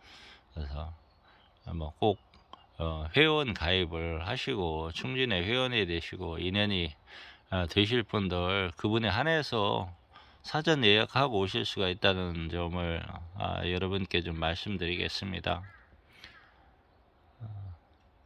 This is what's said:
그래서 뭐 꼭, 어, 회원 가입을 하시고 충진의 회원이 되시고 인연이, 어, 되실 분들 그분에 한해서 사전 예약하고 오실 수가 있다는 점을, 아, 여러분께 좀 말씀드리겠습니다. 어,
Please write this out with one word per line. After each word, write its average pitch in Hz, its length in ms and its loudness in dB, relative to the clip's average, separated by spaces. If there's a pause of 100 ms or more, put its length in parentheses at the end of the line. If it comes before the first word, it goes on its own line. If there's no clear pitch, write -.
(540)
그래서 76 400 -6 (800)
뭐 78 240 -6
꼭, 107 220 2 (580)
어, 80 280 -2 (100)
회원 151 360 4
가입을 85 760 0
하시고 87 640 -2
충진의 123 500 0
회원이 120 440 2
되시고 85 520 -4
인연이, 92 560 0 (560)
어, 90 180 0
되실 107 360 4
분들 92 720 0
그분에 110 320 2
한해서 113 840 0 (500)
사전 151 420 2
예약하고 110 560 6
오실 107 240 0
수가 98 240 0
있다는 90 600 0
점을, 85 520 -2 (320)
아, 90 340 -2
여러분께 92 540 0
좀 82 160 -4
말씀드리겠습니다. 87 1200 -4 (1800)
어, 101 340 -12 (520)